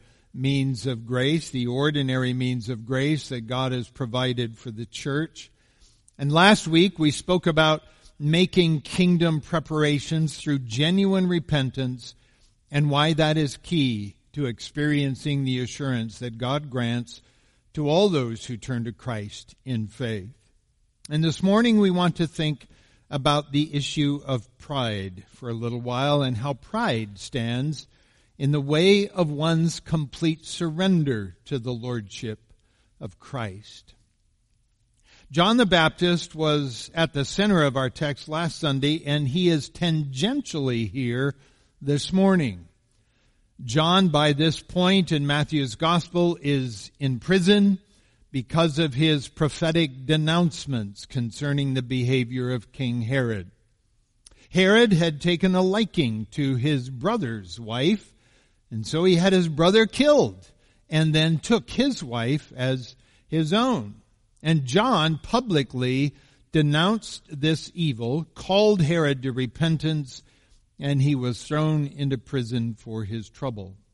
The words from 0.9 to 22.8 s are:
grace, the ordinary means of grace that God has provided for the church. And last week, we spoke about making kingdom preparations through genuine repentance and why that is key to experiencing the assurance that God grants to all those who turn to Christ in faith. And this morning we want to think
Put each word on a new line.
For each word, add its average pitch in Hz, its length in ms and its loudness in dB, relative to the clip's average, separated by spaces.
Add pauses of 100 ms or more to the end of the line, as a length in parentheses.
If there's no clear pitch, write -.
grace, 131 420 0
the 123 180 -4
ordinary 131 680 0
means 127 340 -2
of 113 160 -8
grace 135 460 -2
that 120 160 -8
God 127 260 -4
has 123 160 -6
provided 123 720 -4
for 123 120 -12
the 113 140 -10
church. - 680 -8 (680)
And 143 120 -2
last 175 380 6
week, 165 300 4
we 151 120 4
spoke - 360 -2
about 156 360 4 (360)
making 165 640 2
kingdom 170 580 2
preparations 151 960 -2
through 147 220 -2
genuine 180 680 0
repentance 131 880 -2 (560)
and 147 200 0
why 147 240 2
that 156 240 2
is 147 180 -2
key 120 600 -2 (180)
to 147 100 -4
experiencing 143 1000 -2
the 127 160 0
assurance 120 580 -6
that 120 180 -10
God 139 320 -4
grants 120 540 -4 (500)
to 147 160 -4
all 190 220 4
those 120 340 -2
who 120 140 -10
turn 120 260 -6
to 117 80 -8
Christ 107 640 -12 (100)
in 117 220 -4
faith. 110 500 -8 (720)
And 151 160 0
this 160 180 -2
morning 214 360 4
we 196 120 6
want 175 260 2
to 165 100 0
think 151 420 -4 (400)